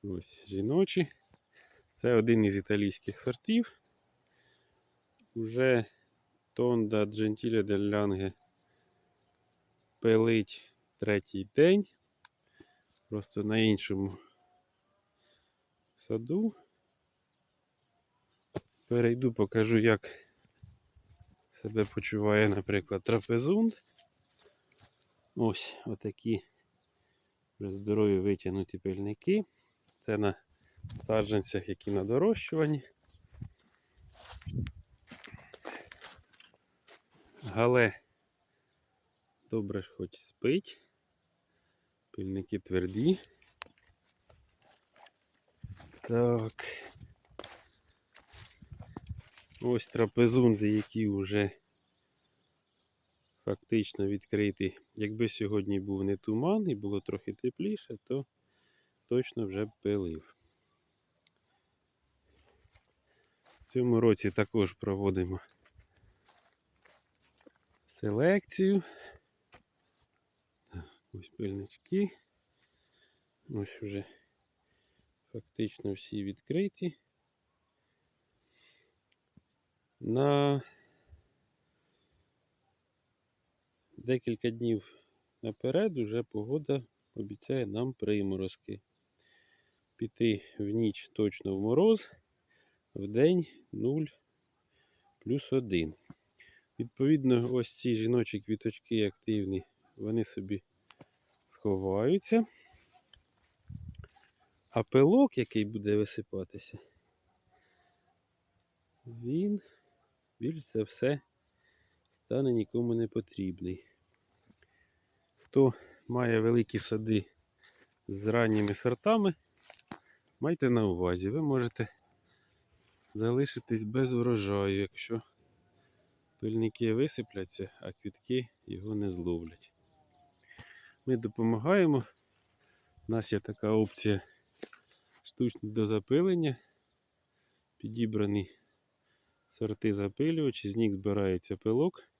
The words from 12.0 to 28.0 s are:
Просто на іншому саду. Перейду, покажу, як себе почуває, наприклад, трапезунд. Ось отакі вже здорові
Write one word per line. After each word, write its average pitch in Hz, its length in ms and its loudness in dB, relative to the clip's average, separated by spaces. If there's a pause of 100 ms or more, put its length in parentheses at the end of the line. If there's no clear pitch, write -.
Просто 104 360 -6
на 107 140 2
іншому 98 600 2 (1800)
саду. 151 580 -4 (2250)
Перейду, 120 460 2
покажу, 110 460 2
як 110 460 2 (1300)
себе 107 320 -2
почуває, 104 640 2
наприклад, 98 540 -2
трапезунд. 135 720 2 (1600)
Ось - 420 -2 (100)
отакі 107 580 -6 (1160)
вже 101 100 -8
здорові 101 480 2